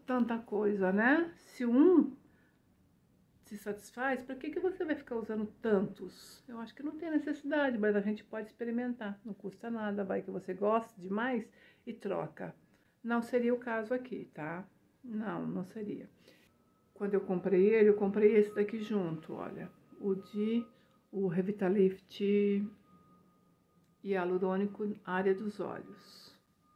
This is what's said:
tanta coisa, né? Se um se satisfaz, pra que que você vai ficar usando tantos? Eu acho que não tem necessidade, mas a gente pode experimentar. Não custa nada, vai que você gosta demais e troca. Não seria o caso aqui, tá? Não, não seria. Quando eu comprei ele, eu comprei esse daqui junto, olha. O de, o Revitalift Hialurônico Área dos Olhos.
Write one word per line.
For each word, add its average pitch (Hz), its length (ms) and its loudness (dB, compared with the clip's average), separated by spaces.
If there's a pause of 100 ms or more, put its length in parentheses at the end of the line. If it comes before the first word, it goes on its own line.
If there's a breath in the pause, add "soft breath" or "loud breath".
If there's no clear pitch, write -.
tanta 233 340 0
coisa, 208 540 0
né? 277 420 2
Se - 300 -10
um 294 500 6 (1300 soft breath)
se 208 140 -16
satisfaz, 247 680 -6
pra 262 140 -12
que 302 140 -8
que 370 100 -4
você 370 240 -2
vai 302 100 -2
ficar 247 220 -8
usando 220 300 -4 (140)
tantos? - 880 -2
Eu 233 120 -14
acho 226 140 -14
que 269 100 -16
não 302 120 -6
tem 320 160 -8
necessidade, 294 680 0
mas 208 160 2
a 208 60 4
gente 208 240 -2
pode 214 240 -10
experimentar. 233 760 -6
Não 214 80 -12
custa 202 360 -12
nada, 208 360 -4
vai 196 160 -2
que 190 100 -12
você 185 220 -8
gosta 208 480 -2
demais 220 440 -4 (400 soft breath)
e 240 60 -12
troca. 175 640 -8 (480 soft breath)
Não 233 180 0
seria 240 320 0
o 240 60 -2
caso 226 340 -6
aqui, - 400 -8
tá? 170 320 -10 (380)
Não, 208 440 -6
não 180 160 -6
seria. - 460 -10 (840 soft breath)
Quando 202 200 -2
eu 196 80 2
comprei 190 520 4
ele, 214 160 8
eu 202 60 6
comprei 208 400 4
esse 208 180 6
daqui 208 280 -2
junto, 185 520 -2
olha. - 380 -10 (280)
O 196 140 0
de, 214 520 -2 (440 soft breath)
o 196 180 -2
Revitalift 190 920 2 (1800)
Hialurônico 190 800 0 (220)
Área 190 280 2
dos 208 280 -4
Olhos. - 760 -12 (380)